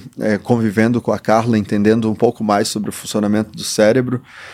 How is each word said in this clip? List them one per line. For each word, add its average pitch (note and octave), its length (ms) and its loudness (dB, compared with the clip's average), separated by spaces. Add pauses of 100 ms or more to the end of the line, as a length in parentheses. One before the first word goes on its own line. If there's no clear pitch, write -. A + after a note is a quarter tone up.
(200)
é, G#2+ 180 0
convivendo A2+ 640 0
com A2 120 -4
a G2+ 60 -4
Carla, A2+ 380 2
entendendo G#2+ 540 2
um G#2 40 -2
pouco A#2 280 0
mais G#2 240 2
sobre G2+ 220 -6
o - 40 -8
funcionamento G#2+ 580 -2
do G#2 120 -14
cérebro, B2 580 2 (320)